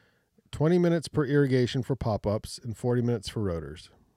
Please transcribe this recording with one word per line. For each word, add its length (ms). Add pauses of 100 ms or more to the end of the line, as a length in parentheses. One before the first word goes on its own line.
(520)
Twenty 260
minutes 300
per 160
irrigation 580
for 140
pop-ups 640
and 140
forty 260
minutes 260
for 140
rotors. 480 (260)